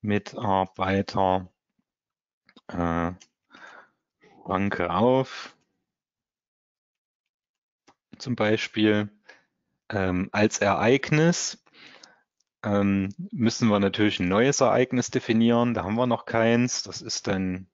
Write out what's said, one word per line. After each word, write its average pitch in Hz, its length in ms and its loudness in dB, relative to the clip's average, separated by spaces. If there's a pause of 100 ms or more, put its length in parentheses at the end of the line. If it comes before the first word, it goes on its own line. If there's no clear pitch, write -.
Mitarbeiter, 95 1500 -2 (1200)
äh, 85 440 -2 (1300)
Schranke 92 480 -2
auf. 127 640 0 (2500)
Zum 123 160 -6
Beispiel, 107 760 0 (800)
ähm, 92 420 -2
als 107 260 0
Ereignis, 135 1040 0 (1000)
ähm, 98 500 0 (180)
müssen 117 380 0
wir 104 100 4
natürlich 101 420 0
ein 90 80 0
neues 117 320 2
Ereignis 123 500 2
definieren. 117 640 2
Da 87 100 -4
haben 104 120 -2
wir 123 100 0
noch 120 180 -2
keins. 117 580 2
Das - 200 -12
ist - 240 -8
dann 92 480 -4